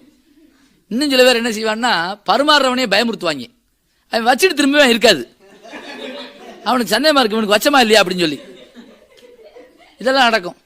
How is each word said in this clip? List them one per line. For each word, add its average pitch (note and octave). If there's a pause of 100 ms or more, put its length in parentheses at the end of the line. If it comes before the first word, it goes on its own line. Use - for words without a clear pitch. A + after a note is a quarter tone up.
(920)
இன்னும் C#4
சில B3+
பேர் B3
என்ன A#3+
செய்வான்னா, A3 (340)
பரிமாறுறவனே C4
பயமுறுத்துவாங்க, F3 (680)
அவன் A3+
வச்சுட்டு D4
திரும்பவே C#4+
இருக்காது. A3 (1400)
அவனுக்கு A3
சந்தேகமா C#4+
இருக்கு, A3
"இவனுக்கு G#3+
வச்சமா C#4+
இல்லையா?" A3
அப்படின்னு F3+
சொல்லி D3 (1600)
இதெல்லாம் C4
நடக்கும். G3